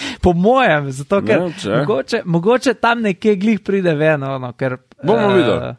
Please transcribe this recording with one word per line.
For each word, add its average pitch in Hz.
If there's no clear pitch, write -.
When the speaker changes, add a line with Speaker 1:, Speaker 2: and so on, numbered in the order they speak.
Speaker 1:
Po -
mojem, 175
zato 143
ker 202
Speaker 2:
Ne, 170
če. -
Speaker 1:
mogoče, 208
mogoče 208
tam 233
nekje 208
glih 202
pride 190
ven, 151
ono, 131
ker, 127
Speaker 2:
Bomo 208
Speaker 1:
eh, 196
Speaker 2:
videli. 123